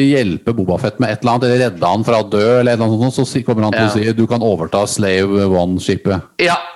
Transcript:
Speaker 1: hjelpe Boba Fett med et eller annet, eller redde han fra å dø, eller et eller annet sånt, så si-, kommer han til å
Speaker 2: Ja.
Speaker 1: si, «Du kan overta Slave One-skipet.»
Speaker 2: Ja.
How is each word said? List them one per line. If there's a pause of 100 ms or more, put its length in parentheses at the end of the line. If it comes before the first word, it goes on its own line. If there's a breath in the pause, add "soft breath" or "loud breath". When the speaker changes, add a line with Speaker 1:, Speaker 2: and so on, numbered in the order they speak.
(140)
Speaker 1:
hjelpe
Boba
Fett
med
et
eller
annet,
eller
redde
han
fra
å
dø, (140)
eller
et
eller
annet
sånt,
så
si-,
kommer
han
til
å
Speaker 2:
Ja.
Speaker 1:
si,
«Du
kan
overta
Slave
One-skipet.» (180)
Speaker 2:
Ja. (180)